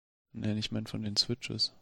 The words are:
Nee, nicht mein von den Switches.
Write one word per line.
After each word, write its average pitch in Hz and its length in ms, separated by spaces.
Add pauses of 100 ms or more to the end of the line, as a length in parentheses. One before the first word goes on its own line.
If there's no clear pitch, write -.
(320)
Nee, 107 220
nicht 104 180
mein 110 140
von 110 160
den 104 140
Switches. - 640